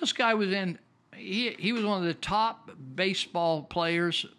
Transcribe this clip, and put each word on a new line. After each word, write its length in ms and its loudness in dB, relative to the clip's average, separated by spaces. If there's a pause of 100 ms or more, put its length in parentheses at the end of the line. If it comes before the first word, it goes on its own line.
this 140 0
guy 200 4
was 160 2
in, 280 -2 (360)
he, 440 -4
he 140 0
was 120 0
one 160 2
of 60 0
the 80 0
top 560 -2 (240)
baseball 680 0
players. 640 0 (140)